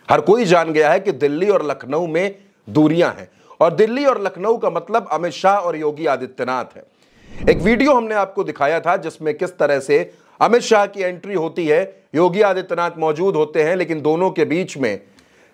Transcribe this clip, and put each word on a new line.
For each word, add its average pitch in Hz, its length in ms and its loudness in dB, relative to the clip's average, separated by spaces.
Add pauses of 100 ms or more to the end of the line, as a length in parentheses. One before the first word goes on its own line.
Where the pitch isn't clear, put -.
हर 147 140 4
कोई 226 220 4
जान 165 280 2
गया 151 180 4
है 190 100 2
कि 190 140 -2
दिल्ली 147 340 -2
और 170 180 2
लखनऊ 143 400 -6
में 165 280 -4 (340)
दूरियां 151 440 2
हैं, 95 180 -16 (300)
और 165 140 2
दिल्ली 226 300 0
और 233 180 0
लखनऊ 196 340 -2
का 220 140 -2
मतलब 175 420 -4
अमित 165 200 -4
शाह 196 260 2
और 175 180 -4
योगी 151 320 -4
आदित्यनाथ 127 680 -4
है। - 80 -20 (640)
एक - 100 6
वीडियो 240 360 4
हमने 226 220 0
आपको 196 280 -2
दिखाया 156 360 -2
था 175 180 0
जिसमें 156 380 -6
किस 180 220 -6
तरह 143 220 2
से 151 300 0 (300)
अमित 214 220 4
शाह 208 240 4
की 202 160 -8
एंट्री 180 320 -6
होती 165 320 -4
है, 156 160 4 (320)
योगी 180 280 2
आदित्यनाथ 180 560 -2
मौजूद 160 380 0
होते 151 260 0
हैं, 170 140 0
लेकिन 160 260 -4
दोनों 165 280 0
के 160 160 0
बीच 160 320 -4
में 107 220 -4 (540)